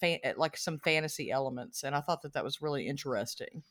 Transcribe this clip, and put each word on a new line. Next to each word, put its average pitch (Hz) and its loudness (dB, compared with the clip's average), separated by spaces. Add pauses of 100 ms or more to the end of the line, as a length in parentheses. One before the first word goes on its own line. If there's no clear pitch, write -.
fan-, 170 4
uh, 127 2
like, 160 2
some 165 -2
fantasy 156 2
elements, 127 -2
and 139 -2
I 143 4
thought 160 0
that 143 -8
that 139 0
was - -4
really 147 0
interesting. 135 -4